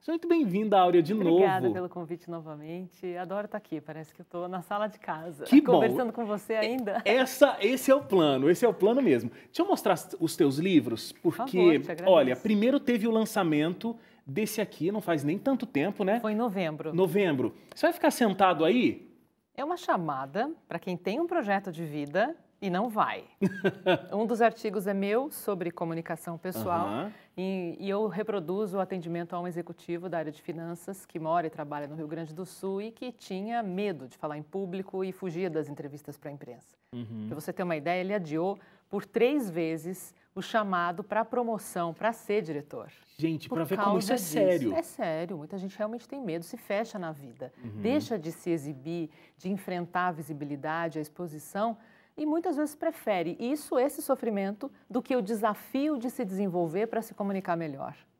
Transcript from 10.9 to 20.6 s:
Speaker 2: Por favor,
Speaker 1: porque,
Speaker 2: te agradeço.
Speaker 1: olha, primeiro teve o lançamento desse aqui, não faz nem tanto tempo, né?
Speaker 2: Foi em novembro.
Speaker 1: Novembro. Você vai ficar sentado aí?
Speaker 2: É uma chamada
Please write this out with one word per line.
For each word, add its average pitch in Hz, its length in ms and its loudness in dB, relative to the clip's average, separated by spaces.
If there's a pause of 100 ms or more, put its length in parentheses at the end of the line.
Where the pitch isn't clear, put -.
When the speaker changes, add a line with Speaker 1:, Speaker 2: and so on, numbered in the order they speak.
Speaker 2:
Por - 200 -2
favor, 240 200 -4
Speaker 1:
porque, 175 300 8
Speaker 2:
te 147 100 -6
agradeço. 170 200 0
Speaker 1:
olha, 131 240 8
primeiro 220 440 2
teve 233 280 2
o 226 40 2
lançamento 196 840 2 (300)
desse 202 340 -4
aqui, 185 320 -2
não 214 80 -2
faz 165 240 0
nem 151 140 0
tanto 247 300 0
tempo, 190 360 0
né? 202 160 2
Speaker 2:
Foi 220 120 -2
em 214 40 0
novembro. 175 560 -2
Speaker 1:
Novembro. 165 600 2 (220)
Você - 100 0
vai 339 80 6
ficar 339 160 4
sentado 185 560 4
aí? 185 420 4 (480)
Speaker 2:
É 254 80 -6
uma 339 140 -4
chamada 165 720 -2 (180)